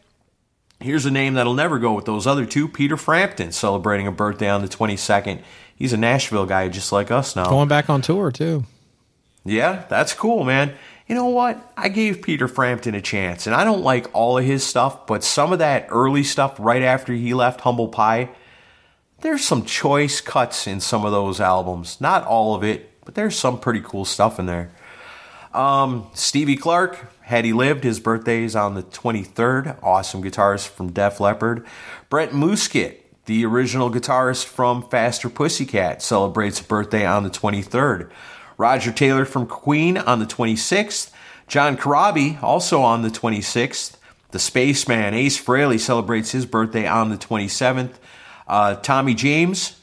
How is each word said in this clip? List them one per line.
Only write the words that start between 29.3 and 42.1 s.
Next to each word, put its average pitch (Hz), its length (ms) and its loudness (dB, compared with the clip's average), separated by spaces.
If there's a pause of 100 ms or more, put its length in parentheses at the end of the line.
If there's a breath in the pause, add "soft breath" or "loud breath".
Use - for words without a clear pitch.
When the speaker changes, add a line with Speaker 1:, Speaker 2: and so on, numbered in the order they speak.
Speaker 1:
Awesome 95 400 0
guitarist 101 460 0
from 92 240 -8
Def 101 280 0
Leppard. 117 460 0 (440 loud breath)
Brent 147 240 0
Musket, 147 720 0 (200)
the 110 220 0
original 123 440 0
guitarist 127 540 0
from 123 440 0
Faster 120 420 -2
Pussycat, 127 720 -2
celebrates 101 580 0
a - 40 -16
birthday 104 420 0
on 101 160 2
the 95 80 -4
twenty-third. 104 840 -2 (440 loud breath)
Roger 117 360 2
Taylor 135 320 2
from 127 220 -4
Queen 156 500 0
on 120 220 2
the 107 80 -2
twenty-sixth. 120 840 -2 (340 loud breath)
John 143 300 2
Corabi, 151 680 2